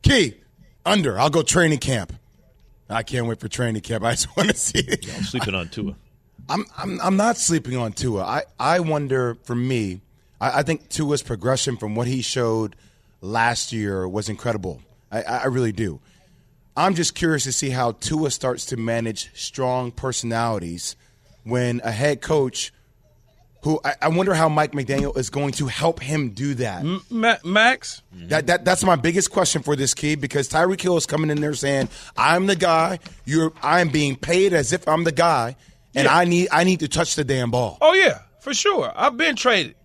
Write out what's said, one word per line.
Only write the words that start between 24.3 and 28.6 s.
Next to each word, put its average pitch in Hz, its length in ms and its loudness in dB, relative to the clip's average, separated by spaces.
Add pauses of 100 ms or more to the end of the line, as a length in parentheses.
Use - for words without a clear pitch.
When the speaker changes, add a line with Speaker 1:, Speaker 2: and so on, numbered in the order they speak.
Speaker 1:
how 160 140 4
Mike 151 240 2
McDaniel 139 460 -2
is 127 120 -2
going 139 240 -2
to 147 120 -2
help 165 340 -2
him 135 300 -2
do 135 240 -4
that. 117 300 -4
Speaker 3:
M-, 185 260 -4
Ma-, 226 340 2
Max? 220 580 2 (100)
Speaker 1:
That, 156 340 -2
that, 175 180 2